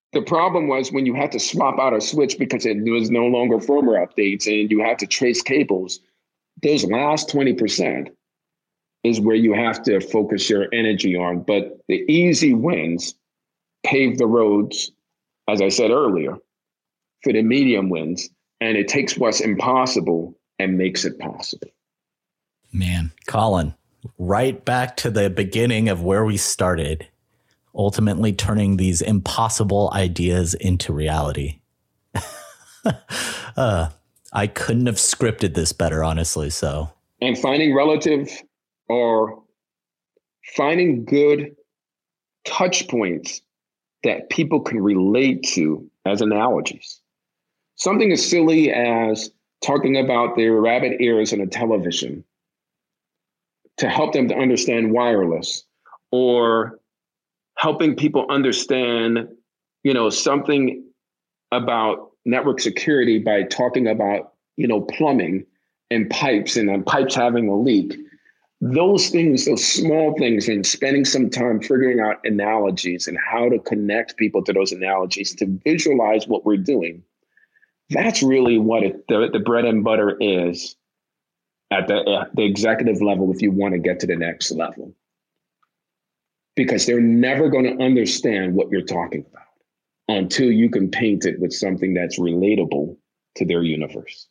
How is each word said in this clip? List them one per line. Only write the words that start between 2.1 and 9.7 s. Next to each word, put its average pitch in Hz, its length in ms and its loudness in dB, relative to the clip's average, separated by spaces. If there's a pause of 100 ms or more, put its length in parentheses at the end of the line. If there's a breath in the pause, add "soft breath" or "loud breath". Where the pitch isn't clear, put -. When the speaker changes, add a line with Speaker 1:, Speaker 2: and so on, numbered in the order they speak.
Speaker 1:
because 123 280 -2
it 107 180 -2
was 113 260 0
no 117 160 2
longer 120 340 2
firmware 120 460 2
updates 101 400 -2
and 107 240 0
you 107 120 2
had 113 180 0
to 98 80 -4
trace 120 340 0
cables, 98 600 -2 (600)
those 147 220 2
last 143 460 0
twenty 135 240 2
percent 92 560 -2 (960)
is 117 160 2
where 110 160 2
you 113 180 4
have 113 300 -2